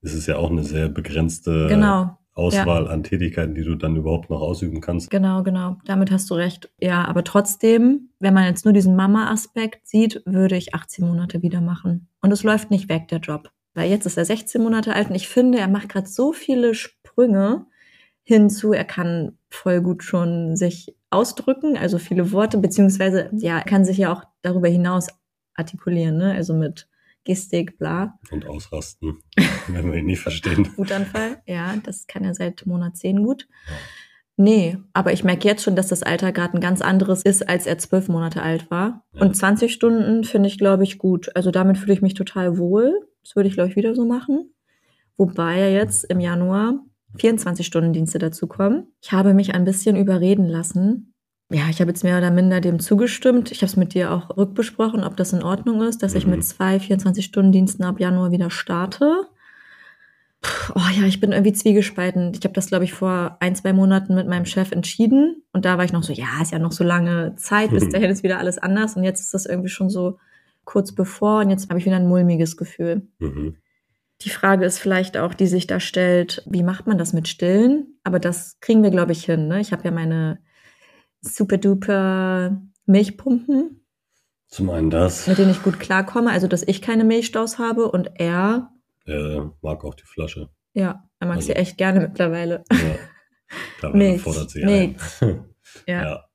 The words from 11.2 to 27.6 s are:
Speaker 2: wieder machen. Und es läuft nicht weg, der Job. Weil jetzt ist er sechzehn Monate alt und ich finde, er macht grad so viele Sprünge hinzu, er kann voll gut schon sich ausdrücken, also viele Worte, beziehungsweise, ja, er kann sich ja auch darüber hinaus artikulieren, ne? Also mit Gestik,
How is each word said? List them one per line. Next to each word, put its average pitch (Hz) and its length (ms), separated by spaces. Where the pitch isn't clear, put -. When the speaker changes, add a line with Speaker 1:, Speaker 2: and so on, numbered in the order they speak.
Speaker 2:
wieder 175 180
machen. 175 480
Und 196 100
es 202 100
läuft 214 280
nicht 196 180
weg, 165 200
der 165 100
Job. 156 320
Weil 165 160
jetzt 202 160
ist 170 100
er 170 80
sechzehn 220 380
Monate 220 320
alt 208 160
und 185 60
ich 190 120
finde, 247 300
er 190 100
macht 202 220
grad 196 180
so 277 240
viele 240 420
Sprünge 220 920
hinzu, 214 500
er - 120
kann 170 540
voll 180 320
gut 180 220
schon 170 540
sich 175 380
ausdrücken, 262 640
also 175 220
viele 175 340
Worte, 220 260
beziehungsweise, 190 760
ja, 170 260
er - 60
kann 196 200
sich 190 140
ja 180 140
auch 180 120
darüber 180 260
hinaus 175 400
artikulieren, 165 640
ne? 190 140
Also 170 220
mit 160 340
Gestik, 175 540